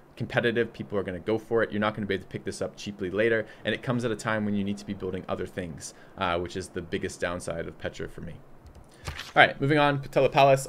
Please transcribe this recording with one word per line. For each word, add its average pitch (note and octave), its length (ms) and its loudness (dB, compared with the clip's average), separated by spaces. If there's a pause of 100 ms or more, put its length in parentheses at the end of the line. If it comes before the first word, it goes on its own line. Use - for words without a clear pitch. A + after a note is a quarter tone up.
(140)
competitive. A#2 600 0
People G#2 240 -6
are F#2+ 40 0
gonna F2+ 180 -8
go A2 180 0
for A2+ 240 0
it. - 100 0
You're G#2 80 -2
not G#2+ 140 2
gonna G#2+ 120 -4
be G2 80 0
able F#2+ 100 -4
to - 40 -20
pick - 160 -8
this - 160 -8
up F#2 160 -6
cheaply G2+ 340 -6
later, A2+ 360 2 (180)
and A2 100 0
it - 80 -8
comes B2 220 -2
at A#2+ 60 -2
a G#2+ 60 -2
time A2 280 -2
when G#2 100 0
you G2+ 80 0
need G2+ 140 -2
to - 100 -14
be G2+ 80 -6
building F#2 320 -6
other F#2+ 200 -4
things, E2+ 480 -10 (240)
uh, F2+ 200 2
which F2 160 -4
is F#2 140 -6
the F2+ 140 -8
biggest F#2 360 -6
downside F2 480 -4
of E2 120 -14
Petra F2 300 -8
for - 120 -14
me. E2 140 -12 (760)
All - 340 4
right, - 180 6
moving C#3+ 180 4
on, C#3+ 200 4
Patella C#3 320 2
Palace. C3+ 380 8